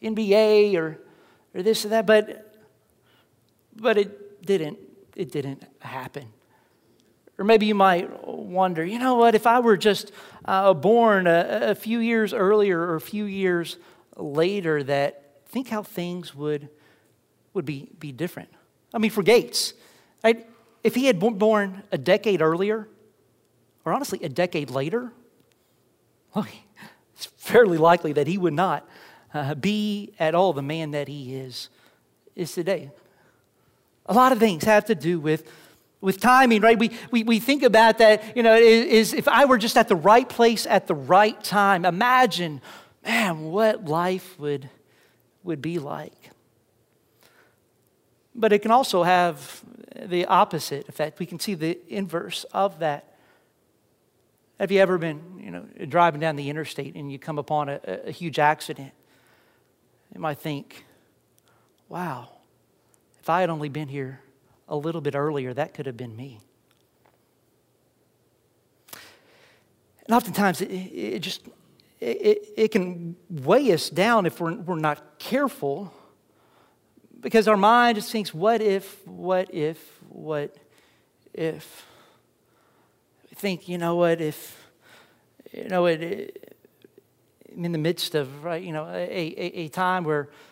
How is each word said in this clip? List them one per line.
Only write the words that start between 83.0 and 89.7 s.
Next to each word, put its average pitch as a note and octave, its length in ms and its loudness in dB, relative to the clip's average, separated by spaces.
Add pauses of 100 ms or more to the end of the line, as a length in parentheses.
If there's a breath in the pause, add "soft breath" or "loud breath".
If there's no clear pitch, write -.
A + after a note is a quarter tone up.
We - 40 -20
think, F#3 320 -8
you F3 120 -8
know E3+ 180 -2
what, E3+ 240 2
if, - 420 -10 (920 soft breath)
you - 180 -14
know, F3+ 160 2
it, E3 160 0
it, - 520 -12 (920)
in E3+ 240 -8
the D#3+ 60 -4
midst E3 360 -4
of, C#3+ 300 -6
right, E3+ 180 -8
you E3+ 120 -10
know, D#3 120 -8
a, F3 60 -16
a, F3+ 680 -8
a D#3+ 80 -10
time F#3 360 -4